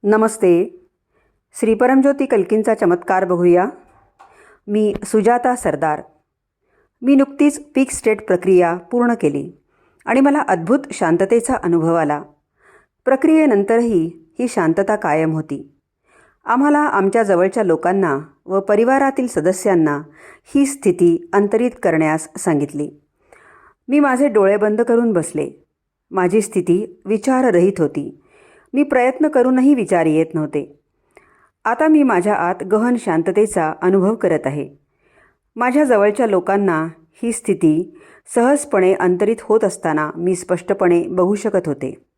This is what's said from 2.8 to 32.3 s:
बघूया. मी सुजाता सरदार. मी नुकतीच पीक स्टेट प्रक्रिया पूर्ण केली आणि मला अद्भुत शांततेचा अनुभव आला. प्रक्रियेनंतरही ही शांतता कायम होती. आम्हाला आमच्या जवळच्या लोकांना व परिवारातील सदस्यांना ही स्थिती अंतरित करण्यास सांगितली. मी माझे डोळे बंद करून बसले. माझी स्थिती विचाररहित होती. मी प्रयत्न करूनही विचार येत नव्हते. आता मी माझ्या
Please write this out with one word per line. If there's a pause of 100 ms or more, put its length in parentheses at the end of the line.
बघूया. (1000)
मी (100)
सुजाता
सरदार. (1000)
मी
नुकतीच (140)
पीक
स्टेट
प्रक्रिया
पूर्ण
केली (540)
आणि
मला (100)
अद्भुत (140)
शांततेचा
अनुभव
आला. (840)
प्रक्रियेनंतरही (280)
ही
शांतता
कायम
होती. (720)
आम्हाला
आमच्या
जवळच्या
लोकांना (280)
व
परिवारातील
सदस्यांना (520)
ही
स्थिती
अंतरित (120)
करण्यास (100)
सांगितली. (1000)
मी
माझे
डोळे
बंद
करून
बसले. (440)
माझी
स्थिती
विचाररहित
होती. (540)
मी
प्रयत्न
करूनही
विचार
येत
नव्हते. (840)
आता
मी
माझ्या